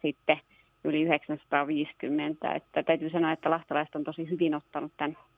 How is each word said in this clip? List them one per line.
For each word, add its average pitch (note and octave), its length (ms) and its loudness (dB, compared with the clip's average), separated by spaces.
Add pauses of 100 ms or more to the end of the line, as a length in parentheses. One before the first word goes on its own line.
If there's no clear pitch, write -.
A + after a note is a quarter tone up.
sitten D3+ 380 0 (440)
yli D3+ 180 2
yhdeksänsataaviisikymmentä. D3+ 1500 0
Että - 300 -4
täytyy D#3 260 0
sanoa, E3 220 2
että D#3 180 -2
lahtelaiset D#3 460 -2
on D3+ 80 -2
tosi D#3+ 260 -6
hyvin E3 260 2
ottanut D3 420 -8
tän D#3 200 -4 (200)